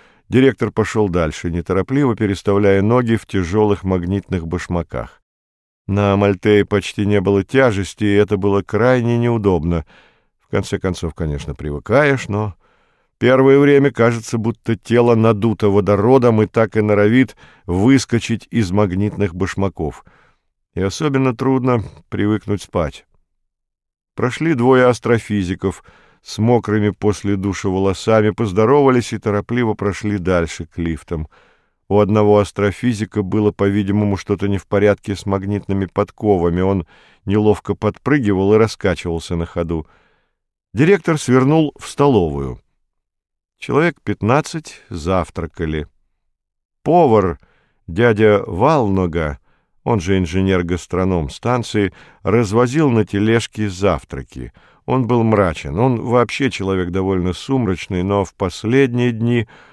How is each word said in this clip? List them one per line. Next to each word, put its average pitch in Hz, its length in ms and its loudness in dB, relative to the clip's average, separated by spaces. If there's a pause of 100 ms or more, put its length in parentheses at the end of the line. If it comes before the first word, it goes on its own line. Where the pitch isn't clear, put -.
(300)
Директор 123 400 2
пошел 107 400 -2
дальше, 85 400 -4
неторопливо 98 680 -2
переставляя 98 640 0
ноги 113 360 2
в - 100 -6
тяжелых 98 580 0
магнитных 92 640 -4
башмаках. 85 720 -8 (680)
На 101 280 2
Амальтее 101 500 4
почти 104 400 -4
не 104 160 2
было 98 240 2
тяжести, 110 600 0
и 101 100 2
это 104 240 2
было 98 240 0
крайне 120 560 0
неудобно. 95 680 0 (560)
В - 80 -20
конце 101 300 -4
концов, 87 360 -6
конечно, 73 400 -6
привыкаешь, 117 760 -2
но 104 260 -6 (640)
первое 135 400 6
время 143 320 4
кажется, 117 480 0
будто 113 360 -4
тело 120 420 2
надуто 110 520 2
водородом 107 720 4
и 107 60 2
так 110 320 0
и - 20 2
норовит 107 560 2 (300)
выскочить 113 840 0
из 107 200 -2
магнитных 98 640 -2
башмаков. 90 680 -6 (720)
И 92 60 -6
особенно 131 560 -2
трудно 127 480 0 (240)
привыкнуть 104 540 -2
спать. - 440 -6 (1120)
Прошли 143 380 -2
двое 127 320 4
астрофизиков 104 960 -2 (360)
с - 180 -18
мокрыми 107 520 2
после 101 460 -2
душа 98 320 -4
волосами, 98 600 0
поздоровались 120 840 2
и 110 60 -6
торопливо 107 560 -2
прошли 101 440 -4
дальше 87 480 -2
к - 120 -20
лифтам. 82 500 -6 (580)
У 202 140 2
одного 208 400 4
астрофизика 104 840 -2
было, 104 300 0
по-видимому, 101 640 0
что-то 101 320 -4
не 98 100 -2
в - 80 -14
порядке 101 480 0
с - 120 -12
магнитными 98 600 -4
подковами. 90 720 0
Он 95 280 -2 (360)
неловко 104 520 0
подпрыгивал 104 800 0
и 110 40 6
раскачивался 87 800 -2
на 82 100 -4
ходу. 82 400 -6 (840)
Директор 160 460 2
свернул 139 600 2
в - 80 -18
столовую. 78 720 0 (1000)
Человек 160 440 -2
пятнадцать 131 840 -4
завтракали. 80 1000 -6 (960)
Повар, 110 560 2 (480)
дядя 104 580 4
Валнога, 92 920 0 (460)
он 117 160 0
же 92 160 0
инженер-гастроном 90 1120 -2
станции, 110 640 -4 (300)
развозил 120 640 0
на 113 160 2
тележке 107 640 -2
завтраки. 73 840 -6 (320)
Он 127 200 -2
был 117 160 2
мрачен. 92 560 0
Он 123 220 0
вообще 123 500 0
человек 95 380 -4
довольно 92 460 -2
сумрачный, 98 680 -4
но 98 220 0
в - 100 -16
последние 120 760 0
дни 117 340 -2 (260)